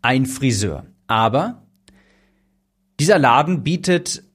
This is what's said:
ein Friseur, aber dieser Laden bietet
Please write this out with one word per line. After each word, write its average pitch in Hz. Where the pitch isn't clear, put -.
ein 131
Friseur, 104
aber 117
dieser 175
Laden 143
bietet 175